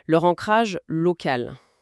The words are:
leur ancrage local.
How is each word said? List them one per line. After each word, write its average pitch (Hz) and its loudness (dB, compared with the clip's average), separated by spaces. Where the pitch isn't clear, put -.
leur 160 2
ancrage 214 0
local. 160 -2